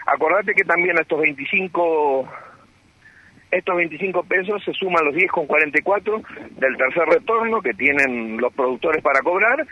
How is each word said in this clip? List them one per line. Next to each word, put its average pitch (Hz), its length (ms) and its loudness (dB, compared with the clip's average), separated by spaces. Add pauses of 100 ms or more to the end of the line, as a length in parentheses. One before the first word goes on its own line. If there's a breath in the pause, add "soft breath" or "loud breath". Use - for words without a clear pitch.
Acordate 170 480 2
que 190 100 2
también 170 340 2
a 160 40 2
estos 156 180 -2
veinticinco, 151 1080 0 (1200 loud breath)
estos 180 260 0
veinticinco 175 480 -2
pesos 190 400 -2
se 170 80 -4
suman 170 320 0
los 139 100 0
diez 180 160 2
con 160 160 -2
cuarenta 151 320 2
y 143 40 -2
cuatro 208 400 -2 (300 loud breath)
del 135 240 0
tercer 131 320 2
retorno 226 520 2
que 123 140 -2
tienen 120 640 0
los 123 160 -2
productores 143 480 0
para 139 180 2
cobrar 208 500 2